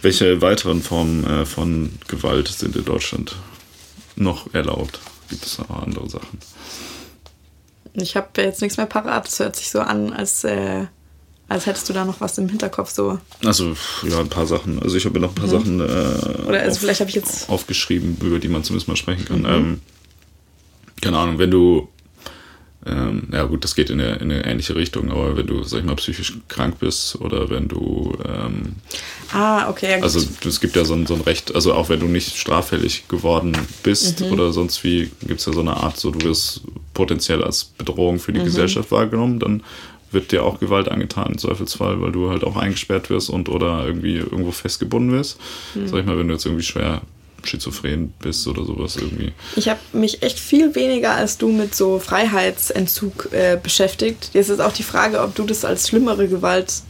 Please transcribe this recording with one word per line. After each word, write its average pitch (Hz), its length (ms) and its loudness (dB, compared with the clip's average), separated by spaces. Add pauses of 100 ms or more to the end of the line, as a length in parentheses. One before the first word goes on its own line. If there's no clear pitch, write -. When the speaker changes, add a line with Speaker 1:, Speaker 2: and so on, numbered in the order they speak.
Speaker 1:
Welche 92 400 6
weiteren 87 400 4
Formen, 82 440 0
äh, 73 200 2
von 82 460 -2 (160)
Gewalt 69 400 0
sind - 300 -4
in - 80 -2
Deutschland - 500 -4 (800)
noch - 380 -2
erlaubt? 76 460 -2 (300)
Gibt - 160 -10
es - 140 -8
noch - 100 -10 (140)
andere - 260 -6
Sachen? - 300 -12 (1500)
Speaker 2:
Ich 180 220 -4
hab 196 220 -2
jetzt 196 240 2
nichts 202 160 -2
mehr 220 80 0
parat. 214 420 -2
Das - 120 -4
hört - 180 -2
sich - 120 -6
so 104 120 0
an, 107 320 0
als, - 320 -4
äh, 101 400 -2 (640)
als 190 160 -2
hättest 196 220 -4
du 190 60 -4
da 190 100 -2
noch 190 160 -4
was - 180 -4
im 190 120 -2
Hinterkopf 196 400 -4
so? 98 300 0 (260)
Speaker 1:
Also, 90 300 2 (340)
ja, 85 100 2
ein 82 100 0
paar 82 160 0
Sachen. 80 360 -2
Also 90 160 2
ich 92 80 0
habe - 120 0
mir 87 80 2
noch 92 60 -2
ein 95 40 -10
paar - 120 -2
Speaker 2:
Mhm. 90 40 2
Speaker 1:
Sachen, 92 280 2
äh, - 680 0
Speaker 2:
Oder 196 140 2
also 190 120 0
Speaker 1:
auf-, 185 80 -2
Speaker 2:
vielleicht 202 200 0
habe 196 100 0
ich 196 60 -6
jetzt - 340 -4
Speaker 1:
aufgeschrieben, 87 720 0
über 85 180 2
die 80 100 -2
man 80 140 0
zumindest 87 260 -2
mal 82 80 -2
sprechen 90 280 -2
kann. 90 140 0
Speaker 2:
Mhm. - 60 0
Speaker 1:
Ähm, 82 360 2 (1200)
keine 87 160 2
Ahnung, 85 220 2
wenn 90 120 6
du, 87 360 6 (1000)
ähm, 53 460 -2
ja 71 120 0
gut, 67 200 -2
das - 120 -4
geht - 140 2
in 69 120 0
eine, 57 140 0
in - 160 -2
eine 73 140 0
ähnliche 60 300 -2
Richtung, - 360 -2
aber 73 260 0
wenn - 100 0
du, - 160 -2
sag - 160 -4
ich 82 60 -2
mal, 67 100 0
psychisch - 380 -4 (160)
krank - 300 -2
bist - 420 -2
oder - 280 -2
wenn - 200 -2
du... - 480 -2 (100)
Ähm, 50 480 -4 (560)
Speaker 2:
Ah, 208 380 2
okay, 190 220 -2
ja, 190 60 6
gut. 185 60 0
Speaker 1:
also 80 220 4 (200)
es 85 140 0
gibt 87 160 0
ja 87 100 6
so 80 100 2
ein, 85 100 2
so 85 80 0
ein 80 80 0
Recht, - 340 0
also 90 180 6
auch 78 160 2
wenn 80 100 2
du 85 80 2
nicht 87 300 0
straffällig 80 680 0
geworden 82 460 2 (300)
bist 101 380 2
Speaker 2:
Mhm. 92 120 0
Speaker 1:
oder 87 180 4
sonst 87 320 -2
wie, 87 280 2 (140)
gibt's - 200 -4
ja 78 80 -2
so 82 80 0
eine 80 160 2
Art, 78 200 -2
so - 140 -2
du 80 160 0
wirst - 340 0 (320)
potenziell 82 500 0
als - 200 0
Bedrohung 90 560 0
für - 140 -4
die - 60 2
Speaker 2:
Mhm. 87 60 0
Speaker 1:
Gesellschaft 87 460 2
wahrgenommen, 113 480 2
dann 104 240 0 (460)
wird 95 220 0
dir 92 120 4
auch - 180 0
Gewalt 98 260 2
angetan - 460 -2
im - 40 -4
Zweifelsfall, 95 640 -2
weil 87 120 0
du 90 160 0
halt - 160 0
auch 104 100 -2
eingesperrt 95 540 0
wirst 98 200 0
und 87 200 -2
oder 85 360 0
irgendwie 85 300 0
irgendwo 87 380 -2
festgebunden - 580 0
wirst. 139 260 0 (380)
Speaker 2:
Mhm. 202 140 -4
Speaker 1:
Sag - 100 0
ich 95 60 0
mal, 87 120 2
wenn 85 120 2
du 82 40 2
jetzt 80 120 -4
irgendwie 80 180 0
schwer 78 380 -2 (420)
schizophren - 800 -4
bist - 260 -4
oder - 180 -4
sowas - 300 -4
irgendwie. - 380 -4 (240)
Speaker 2:
Ich 220 120 0
hab 220 80 0 (160)
mich 220 300 0
echt 254 160 -2
viel 294 360 4
weniger 247 380 2
als 214 240 0
du 226 140 2
mit 214 240 2
so 190 240 4
Freiheitsentzug, 190 1300 0
äh, 180 300 4
beschäftigt. 208 720 0
Jetzt 202 160 6
ist 202 120 2
auch 208 120 2
die 214 100 -4
Frage, 214 380 2
ob 202 140 0
du 214 100 0
das 214 200 -2
als - 240 0
schlimmere 220 400 4
Gewalt 180 440 2 (160)